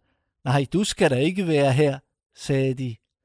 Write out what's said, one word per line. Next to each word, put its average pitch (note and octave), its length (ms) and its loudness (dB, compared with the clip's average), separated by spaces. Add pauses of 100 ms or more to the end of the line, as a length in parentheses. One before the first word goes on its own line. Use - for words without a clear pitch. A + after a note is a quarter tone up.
(460)
"Nej, C3+ 280 0
du F#3 100 0
skal F#3+ 260 2
da C3+ 60 2
ikke F3+ 320 0
være C#3+ 260 2
her," C#3 260 0 (360)
sagde C3+ 380 -2
de. B2 220 -8 (280)